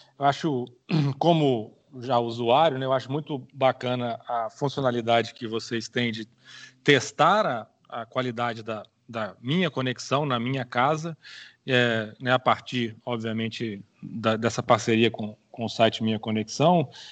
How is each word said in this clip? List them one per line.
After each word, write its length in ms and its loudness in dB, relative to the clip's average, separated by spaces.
eu 80 -2
acho, 400 0
<clears throat> 300 0
como 560 2
já 180 0
usuário, 600 2
né, 60 -4
eu 80 -2
acho 180 -2
muito 440 -6
bacana 720 -2
a 220 -4
funcionalidade 840 0
que 140 -12
vocês 420 -6
têm 240 -2
de 160 -10
testar 640 4
a, 560 -8
a 20 -12
qualidade 580 -4
da, 220 -8
da 320 -6
minha 300 0
conexão 560 -2
na 120 0
minha 280 -4
casa, 500 0
é, 540 2
né, 120 0
a 60 4
partir, 560 -2
obviamente, 760 -4
da, 340 -2
dessa 260 -2
parceria 480 4
com, 240 -8
com 140 -8
o 40 -4
site 340 2
Minha 160 -2
Conexão 720 0